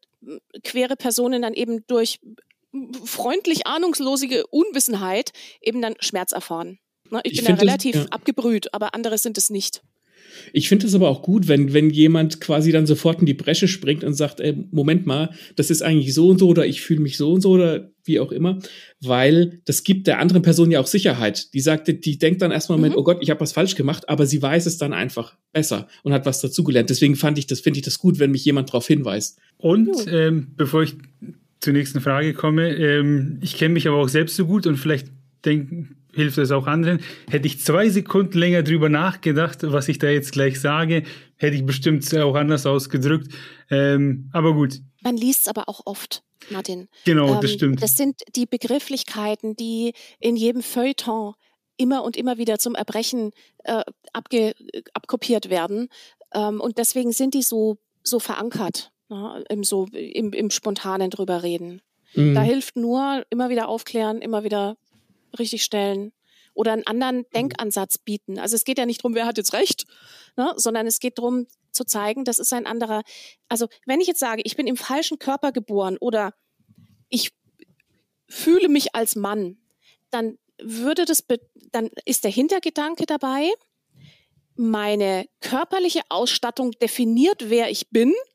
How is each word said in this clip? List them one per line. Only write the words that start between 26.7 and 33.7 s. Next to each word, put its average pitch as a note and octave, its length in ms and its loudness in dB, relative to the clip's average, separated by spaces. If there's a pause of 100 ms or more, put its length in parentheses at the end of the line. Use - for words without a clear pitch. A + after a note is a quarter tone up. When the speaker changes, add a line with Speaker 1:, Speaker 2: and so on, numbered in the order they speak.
Speaker 2:
Deswegen C3+ 240 4
fand D3+ 240 2
ich C#3 80 -4
das, C3 140 -4
find C#3+ 160 0
ich C#3 80 -6
das - 160 -6
gut, F3 180 4
wenn C#3 140 4
mich C3+ 120 -2
jemand C#3 280 0
drauf A#2 160 -2
hinweist. A#2 500 0 (180)
Speaker 3:
Und, G#3+ 360 4
Speaker 1:
Gut. A#3+ 160 -2
Speaker 3:
ähm, D#3+ 480 2
bevor D#3 260 2
ich D#3 120 -2 (720)
zur D3 80 2
nächsten C#3 280 0
Frage C#3+ 340 0
komme, D#3+ 420 0
ähm, D3 640 2
ich - 140 -6
kenn D#3+ 160 2